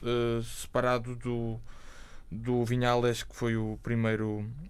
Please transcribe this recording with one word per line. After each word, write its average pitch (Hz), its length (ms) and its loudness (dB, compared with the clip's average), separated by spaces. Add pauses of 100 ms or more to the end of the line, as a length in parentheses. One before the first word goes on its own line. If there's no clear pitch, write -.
eh, 117 400 2
separado 123 760 0
do, 117 420 -2 (720)
do 120 340 2
Vinhales, 120 580 4
que - 140 -12
foi 117 200 2
o 110 260 -2
primeiro, 110 600 0 (260)